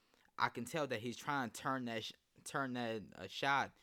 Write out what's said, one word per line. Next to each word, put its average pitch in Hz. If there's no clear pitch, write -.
I 120
can 120
tell 151
that 120
he's 120
trying 135
to -
turn 131
that 113
sh-, -
turn 135
that, 117
uh, 95
shot 131